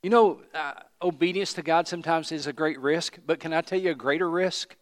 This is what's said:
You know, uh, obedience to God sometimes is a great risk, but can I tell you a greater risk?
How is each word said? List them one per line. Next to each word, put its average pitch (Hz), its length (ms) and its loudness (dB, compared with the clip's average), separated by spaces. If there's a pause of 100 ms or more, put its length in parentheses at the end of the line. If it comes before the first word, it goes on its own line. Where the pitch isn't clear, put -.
You 185 80 -4
know, 220 300 6 (160)
uh, 151 180 -6 (280)
obedience 180 520 0
to 175 80 -8
God 165 260 2
sometimes 165 440 -2
is 147 160 -6
a 147 60 -6
great 156 260 -2
risk, 151 460 -2
but 165 160 0
can 160 100 -6
I 160 100 2
tell 185 180 -2
you 185 120 0
a 151 40 -2
greater 143 340 0
risk? 175 520 -2